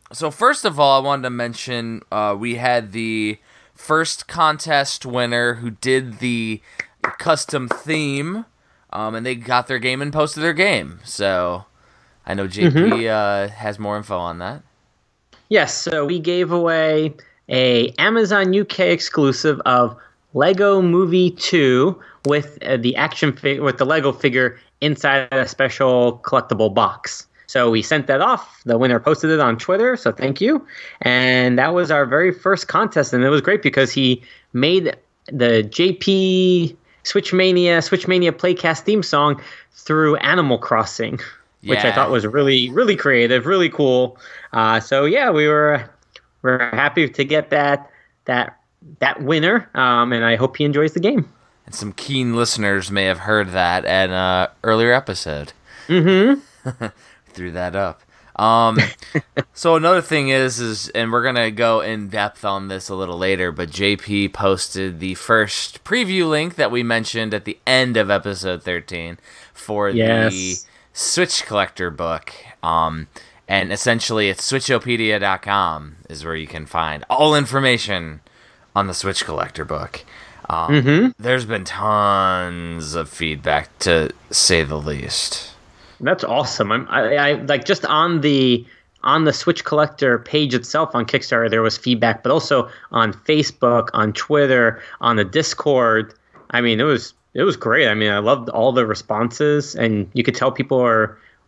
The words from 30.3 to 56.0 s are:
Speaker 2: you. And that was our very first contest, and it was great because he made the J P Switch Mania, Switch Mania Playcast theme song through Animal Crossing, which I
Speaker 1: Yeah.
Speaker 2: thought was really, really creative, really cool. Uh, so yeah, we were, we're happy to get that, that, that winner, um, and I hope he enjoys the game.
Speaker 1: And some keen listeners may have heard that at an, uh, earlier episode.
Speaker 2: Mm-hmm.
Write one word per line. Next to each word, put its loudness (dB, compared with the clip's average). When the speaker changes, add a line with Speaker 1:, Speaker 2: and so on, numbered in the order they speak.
Speaker 2:
you. 0
And 2
that 2
was 0
our 4
very 2
first -2
contest, 0
and 2
it 4
was 4
great 2
because 2
he 0
made 2
the 2
J 0
P 2
Switch -2
Mania, 4
Switch -2
Mania 2
Playcast -2
theme 2
song 0
through 0
Animal 2
Crossing, -2
which 0
I 2
Speaker 1:
Yeah. 0
Speaker 2:
thought 2
was 0
really, 2
really 2
creative, 2
really 2
cool. 2
Uh, 2
so 0
yeah, 2
we 2
were, 2
we're 0
happy 0
to -4
get 0
that, 0
that, -2
that -2
winner, 0
um, 2
and 0
I 4
hope -2
he 0
enjoys 0
the -2
game. 2
Speaker 1:
And -18
some -10
keen -2
listeners 0
may 0
have 0
heard 0
that 2
at 2
an, -4
uh, 0
earlier 2
episode. -4
Speaker 2:
Mm-hmm. 2